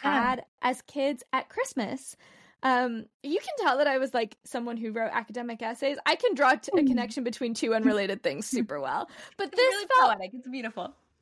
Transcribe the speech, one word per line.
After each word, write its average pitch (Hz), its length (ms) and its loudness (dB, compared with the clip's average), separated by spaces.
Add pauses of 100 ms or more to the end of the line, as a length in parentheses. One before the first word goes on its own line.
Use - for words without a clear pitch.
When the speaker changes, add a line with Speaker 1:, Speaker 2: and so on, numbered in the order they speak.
Speaker 1:
Yeah. 277 280 2
Speaker 2:
had 254 140 -4 (160)
as 254 200 0
kids 277 500 -2
at - 160 -2
Christmas. - 720 -6 (460)
Um, 247 420 2 (180)
you 294 160 -2
can - 140 -6 (120)
tell 262 120 4
that 294 100 4
I 269 100 2
was, 262 160 -2
like, 233 300 -2
someone 240 320 -6
who 226 160 -6
wrote 226 220 -2
academic 233 480 -6
essays. 247 440 -2
I 233 100 2
can 427 200 2
draw 262 200 6
t-, - 180 -6
a 349 80 4
Speaker 1:
Mm. 277 60 6
Speaker 2:
connection 240 360 0
between 233 300 -4
two 220 200 0
unrelated 208 500 2
things 156 220 -2
Speaker 1:
<laughs> - 40 -10
Speaker 2:
super 208 320 -2
well. 135 280 -4 (280)
But 392 100 -4
Speaker 1:
It's - 80 -16
Speaker 2:
this 508 180 6
Speaker 1:
really 403 140 -4 (100)
Speaker 2:
felt 220 200 6
Speaker 1:
poetic. 190 160 -8
It's 254 160 -14
beautiful. 226 440 -8 (280)